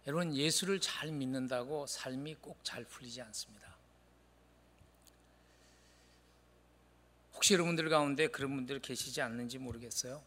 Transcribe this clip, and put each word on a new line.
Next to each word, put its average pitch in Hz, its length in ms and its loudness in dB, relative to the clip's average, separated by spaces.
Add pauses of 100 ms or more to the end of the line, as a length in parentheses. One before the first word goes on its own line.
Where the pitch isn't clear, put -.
여러분, 156 280 0
예수를 160 460 2
잘 - 320 -2
믿는다고 131 720 -2
삶이 139 500 -6
꼭 156 260 -16
잘 - 220 -8
풀리지 123 380 -12
않습니다. 107 540 -12 (3500)
혹시 - 200 8
여러분들 170 340 4
가운데 147 400 6
그런 139 280 -2
분들 131 240 -4
계시지 131 420 -4
않는지 120 360 -4
모르겠어요. 123 680 -6